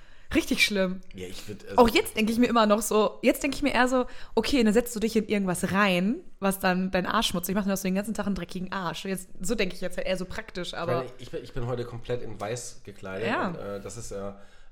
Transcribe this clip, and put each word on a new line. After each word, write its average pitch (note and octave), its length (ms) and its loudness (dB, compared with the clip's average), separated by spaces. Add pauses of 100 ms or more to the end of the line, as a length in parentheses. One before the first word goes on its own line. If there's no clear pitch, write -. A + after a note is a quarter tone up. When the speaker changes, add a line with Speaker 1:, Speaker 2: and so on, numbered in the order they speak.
(320)
Speaker 1:
Richtig - 320 2
schlimm. F#3+ 360 0 (120)
Speaker 2:
Ja, F#3+ 140 -10
ich - 220 -10
würd, G#3 200 -12
also - 140 6
Speaker 1:
Auch A#3 60 8
jetzt - 280 2
denk G#3+ 140 2
ich A3+ 80 0
mir A#3+ 80 6
immer A#3 200 6
noch G#3+ 160 4
so, G#3+ 400 2
jetzt B3+ 200 4
denk C#4+ 100 0
ich - 100 -4
mir C#4+ 120 2
eher B3 140 4
so, B3+ 180 2 (300)
okay, A#3+ 260 4
dann G#3+ 100 6
setzt A#3 220 4
du G#3 60 -4
dich A3 160 2
in G#3+ 100 2
irgendwas F#3+ 460 0
rein, G3 480 4 (180)
was F#3+ 220 0
dann F#3 320 2
deinen F#3 140 2
Arsch A3 220 2
schmutzig F3+ 280 0
macht G3+ 100 0
und G3 60 2
hast F#3+ 100 -2
du F#3+ 60 0
den F#3 80 2
ganzen G#3 180 -2
Tag G3+ 120 -2
einen G3 100 0
dreckigen F#3 340 -6
Arsch. F#3 360 -6
Jetzt, F#3+ 220 -6 (120)
so G3+ 160 0
denk F#3+ 160 0
ich - 80 -8
jetzt F3+ 160 -4
halt F#3 100 -4
eher F#3 100 0
so F3+ 100 -4
praktisch, F3+ 420 -8
Speaker 2:
Ich - 100 -8
Speaker 1:
aber E3+ 200 0
Speaker 2:
meine, - 200 -6
ich - 140 -14
bin, D#3+ 100 -6
ich - 100 -14
bin A#2+ 140 -2
heute B2 180 -2
komplett A#2+ 380 -4
in A#2 180 -6
weiß A2+ 440 -6
gekleidet G2 440 -8
Speaker 1:
Ja. C4+ 200 0
Speaker 2:
und, E3+ 80 -6
äh, G2+ 240 -8
das G2+ 160 -10
ist A#2 160 -10
ja, G2 280 -8 (320)